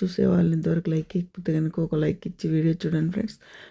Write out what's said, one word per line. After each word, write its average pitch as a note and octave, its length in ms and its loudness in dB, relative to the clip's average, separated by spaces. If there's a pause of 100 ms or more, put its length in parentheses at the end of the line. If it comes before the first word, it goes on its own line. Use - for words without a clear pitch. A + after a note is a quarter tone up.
చూసే F#3 220 0
వాళ్ళు F3 260 4
ఇంతవరకు E3 380 0
లైక్ D#3+ 260 -2
ఇకపోతే F3 360 -4
కనుక D#3+ 280 0
ఒక E3 140 -2
లైక్ D#3 320 0
ఇచ్చి F3 240 -8
వీడియో D#3+ 240 2
చూడండి E3 380 -2
ఫ్రెండ్స్. G3+ 260 -4 (320)